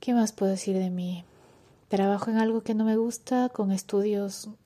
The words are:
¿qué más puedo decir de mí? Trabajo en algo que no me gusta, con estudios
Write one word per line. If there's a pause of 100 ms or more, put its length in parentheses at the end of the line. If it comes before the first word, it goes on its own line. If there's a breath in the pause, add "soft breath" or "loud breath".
¿qué
más
puedo
decir
de
mí? (640 soft breath)
Trabajo
en
algo
que
no
me
gusta,
con
estudios (180)